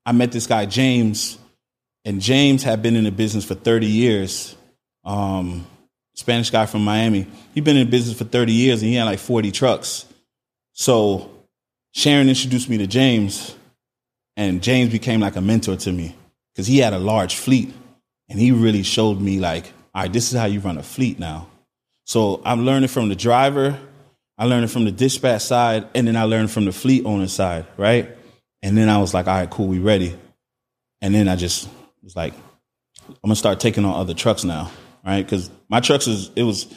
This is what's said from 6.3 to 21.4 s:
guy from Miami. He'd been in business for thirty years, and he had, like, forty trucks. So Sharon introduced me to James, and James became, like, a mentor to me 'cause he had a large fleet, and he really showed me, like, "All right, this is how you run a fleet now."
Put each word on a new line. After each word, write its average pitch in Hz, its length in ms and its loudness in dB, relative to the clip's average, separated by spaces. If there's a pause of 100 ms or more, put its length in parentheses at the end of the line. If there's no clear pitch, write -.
guy 110 160 2
from 104 180 -2
Miami. 107 420 0 (280)
He'd 151 100 -2
been 147 140 4
in 123 120 2
business 117 280 0
for 110 80 -6
thirty 120 260 0
years, 117 300 2
and 110 80 0
he 123 60 0
had, 117 100 0
like, 101 140 -4
forty 110 320 -2
trucks. - 540 -2 (680)
So 104 580 0 (640)
Sharon 143 340 4
introduced 127 420 0
me 117 100 0
to 98 80 -2
James, 113 680 0 (800)
and 92 260 -2
James 123 300 2
became, 110 300 0
like, 98 160 -2
a 90 40 -4
mentor 104 360 0
to 95 140 -6
me 87 240 -8 (380)
'cause 95 140 -6
he 135 120 4
had 117 120 4
a 95 80 -4
large 101 360 -2
fleet, 127 380 0 (560)
and 98 100 -6
he 123 120 4
really 113 320 2
showed 104 380 0
me, 98 180 -2
like, 85 320 -4 (240)
"All 95 60 -6
right, 95 100 -6
this 117 220 -2
is 127 40 -2
how 113 100 0
you 101 120 -2
run 92 180 -6
a 71 60 -12
fleet - 340 -4
now." 82 300 -10 (560)